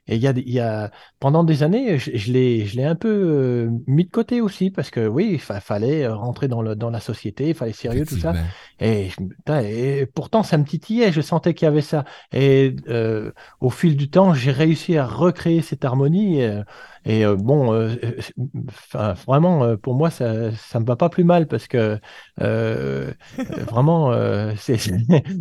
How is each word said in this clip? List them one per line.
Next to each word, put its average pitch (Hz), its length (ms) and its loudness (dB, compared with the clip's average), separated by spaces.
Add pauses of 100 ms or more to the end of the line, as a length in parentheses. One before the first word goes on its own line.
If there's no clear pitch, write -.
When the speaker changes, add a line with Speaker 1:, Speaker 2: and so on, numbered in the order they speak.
Speaker 1:
et 113 80 0
il 113 40 0
y 127 60 2
a 135 60 4
des, 123 80 0
il 123 120 -6
y 127 60 0
a, 110 320 -2 (300)
pendant 156 240 4
des 156 180 2
années, 185 380 2
je, 135 160 -8
je 110 160 -2
l'ai, 123 340 2
je 101 100 -8
l'ai 127 60 -2
un 160 140 0
peu, 226 120 -4
euh, 135 600 0 (160)
mis 147 200 4
de - 40 -20
côté 233 300 0
aussi 196 320 -2
parce 160 180 -6
que 113 160 -2
oui, 143 280 0
il 139 60 -2
fa-, 101 200 -8
fallait, 120 420 -2
euh, 113 140 -2
rentrer 120 320 -4
dans 117 140 -2
le, 110 120 -4
dans 117 160 -4
la 117 80 -6
société, 113 520 -6
il 160 40 -2
fallait 117 160 -4
être 110 60 -10
sérieux, 127 280 -4
tout 143 140 -6
ça. 85 140 -2
Speaker 2:
Effectivement. 85 180 -2 (300)
Speaker 1:
Et 104 300 0
je, - 60 -12 (200)
putain, 151 240 -2
et 127 520 -2
pourtant, 196 300 0
ça - 160 0
me 147 60 2
titillait, 214 480 0
je 156 80 0
sentais 160 340 0
qu'il 165 120 0
y - 20 4
avait 151 120 4
ça. 143 240 -2 (280)
Et, 135 420 4 (140)
euh, 113 420 -2 (300)
au 131 100 2
fil 156 260 2
du 139 140 -2
temps, 185 240 6
j'ai 127 160 2
réussi 160 460 0
à 135 100 0
recréer 165 560 0
cette - 220 -6
harmonie. 147 580 2
Euh, 104 220 -2 (420)
et, 110 180 2
euh, 104 120 2
bon, 120 360 2
euh, 113 300 0
euh, 113 100 -4 (560)
enfin, - 460 -6 (120)
vraiment, 156 380 4
euh, 117 120 2
pour 123 180 -4
moi, 156 160 2
ça, 113 460 -2
ça - 240 -6
me 113 60 -2
va 120 100 0
pas 175 120 2
plus 175 160 2
mal 170 220 4
parce - 200 -6
que, 131 120 -2
euh, 107 180 2 (460)
euh, 110 680 -2 (280)
Speaker 2:
<laughs> - 320 -8
Speaker 1:
vraiment, 143 420 2
euh, 107 460 0
c'est, 135 200 -2
c'est, 95 160 -4 (460)